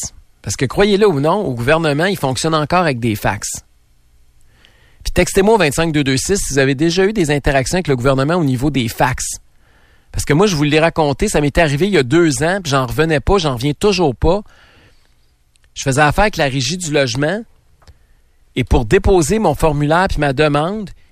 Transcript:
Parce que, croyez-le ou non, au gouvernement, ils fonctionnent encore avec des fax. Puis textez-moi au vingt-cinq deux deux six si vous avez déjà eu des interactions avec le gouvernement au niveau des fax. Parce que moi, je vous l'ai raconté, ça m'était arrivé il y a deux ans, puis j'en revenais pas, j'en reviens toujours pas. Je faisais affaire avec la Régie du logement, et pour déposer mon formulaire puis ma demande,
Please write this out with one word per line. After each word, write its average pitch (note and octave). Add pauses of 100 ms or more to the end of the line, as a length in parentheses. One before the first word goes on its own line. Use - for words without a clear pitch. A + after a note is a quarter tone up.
(420)
Parce -
que, -
croyez-le G3+
ou D3+
non, E3
au D3
gouvernement, D3
ils G3
fonctionnent D3
encore D#3
avec C#3
des A2+
fax. G2 (1500)
Puis -
textez-moi G3
au A3
vingt-cinq E3
deux D3
deux C3
six F#3
si -
vous C3+
avez C3+
déjà E3
eu G#3
des E3+
interactions C#3
avec F#3
le C3+
gouvernement C3+
au F3+
niveau C3
des C3+
fax. B2+ (880)
Parce -
que C#3+
moi, F#3
je G3
vous C#3+
l'ai D3
raconté, D#3
ça F3
m'était D3
arrivé D3+
il G3+
y E3
a C3+
deux D3
ans, F#3
puis D3+
j'en C3
revenais D3
pas, F#3+
j'en D#3
reviens C3
toujours F3+
pas. F3+ (1300)
Je -
faisais C#3
affaire D3
avec G#3
la D#3
Régie C3+
du E3+
logement, D3 (1120)
et C3
pour -
déposer F#3
mon E3
formulaire D#3
puis -
ma D3
demande, D#3 (220)